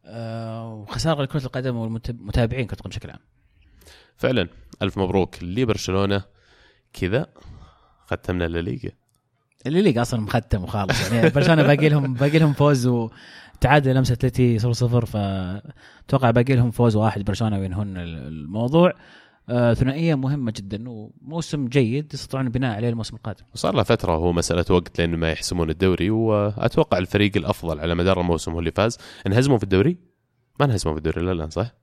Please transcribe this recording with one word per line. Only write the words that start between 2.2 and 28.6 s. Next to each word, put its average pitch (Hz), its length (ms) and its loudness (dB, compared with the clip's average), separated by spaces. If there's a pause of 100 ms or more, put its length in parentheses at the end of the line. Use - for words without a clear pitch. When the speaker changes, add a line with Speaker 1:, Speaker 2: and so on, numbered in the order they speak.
Speaker 1:
كرة - 100 -10
القدم - 140 -14
بشكل - 200 -12
عام. - 80 -20 (960)
Speaker 2:
فعلا، 117 320 0 (340)
ألف 101 160 -2
مبروك 92 440 0
لبرشلونة. 98 800 0 (680)
كذا 95 340 -2 (800)
ختمنا 90 400 -4
الليغا. 90 440 -6 (760)
Speaker 1:
الليغا 147 360 2
أصلا 113 180 -2
مختم 107 420 -2
وخالص. 95 500 -2
يعني 120 160 4
برشلونة 143 340 4
باقي 147 260 4
لهم، 139 260 2
باقي 143 240 2
لهم 156 140 6
فوز 139 340 4
وتعادل 127 1080 0
أمس 127 160 2
أتلتي 123 460 2
صفر 120 140 0
صفر، 120 320 2
فأتوقع 101 1300 -2
باقي 123 240 4
لهم 120 160 4
فوز 117 260 2
واحد 107 280 0
برشلونة 104 340 -2
وينهون 95 380 -4
ال-، 82 320 -10
الموضوع. 113 640 2 (560)
آه، 120 260 2
ثنائية 151 400 0
مهمة 131 420 -2
جدا 101 320 -10
وموسم 127 800 -8
جيد 135 460 0
يستطيعون 135 320 -6
البناء 123 300 -2
عليه 117 120 -2
الموسم 113 280 -6
القادم. - 280 -12 (100)
Speaker 2:
وصار - 200 -2
له 117 80 4
فترة 92 300 2
هو 85 200 2
مسألة 85 380 0
وقت 90 280 2
لأنه 85 180 0
ما 82 140 0
يحسمون 82 400 -4
الدوري، 90 400 2
وأتوقع 107 880 0
الفريق 101 380 2
الأفضل 82 440 -2
على 85 140 -2
مدار 90 260 2
الموسم 82 320 -2
هو 82 60 -4
اللي 82 120 -2